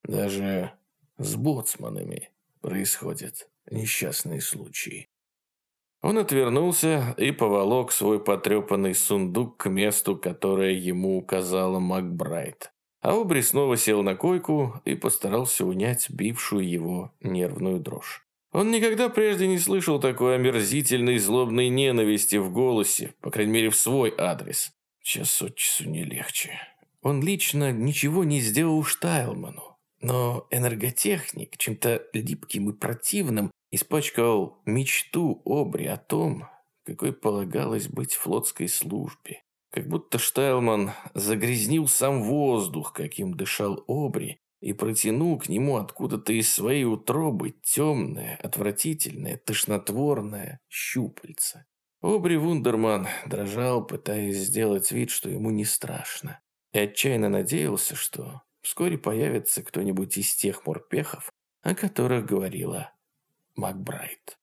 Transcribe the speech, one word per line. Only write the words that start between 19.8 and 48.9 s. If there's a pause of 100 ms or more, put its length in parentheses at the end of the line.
такой
омерзительной
злобной
ненависти
в
голосе,
по
крайней
мере,
в
свой
адрес. (300)
Час
от
часу
не
легче. (400)
Он
лично
ничего
не
сделал
Штайлману, (220)
но
энерготехник
чем-то
липким
и
противным (180)
испачкал
мечту
Обри
о
том, (380)
какой
полагалось
быть
флотской
службе. (300)
Как
будто
Штайлман (240)
загрязнил
сам
воздух,
каким
дышал
Обри, (240)
и
протянул
к
нему
откуда-то
из
своей
утробы
темное,
отвратительное,